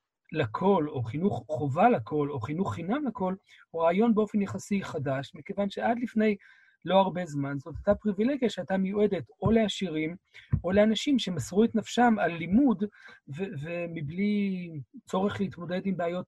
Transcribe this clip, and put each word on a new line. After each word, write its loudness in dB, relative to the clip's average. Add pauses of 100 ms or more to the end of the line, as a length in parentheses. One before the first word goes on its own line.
(320)
לכל, 2
או -4
חינוך -2
חובה 4
לכל, 0
או -6
חינוך -4
חינם -4
לכל, -2 (340)
הוא -2
רעיון 4
באופן 2
יחסי -2
חדש, -4
מכיוון -4
שעד -2
לפני 2 (500)
לא 6
הרבה 2
זמן, -4
זאת -12
הייתה 2
פריבילגיה 0
שהייתה -4
מיועדת 0 (180)
או 2
לעשירים, 0 (480)
או -2
לאנשים 4
שמסרו 0
את 0
נפשם 2
על 0
לימוד, 2 (440)
ו-, -8 (180)
ומבלי -2 (360)
צורך -2
להתמודד -6
עם -2
בעיות -4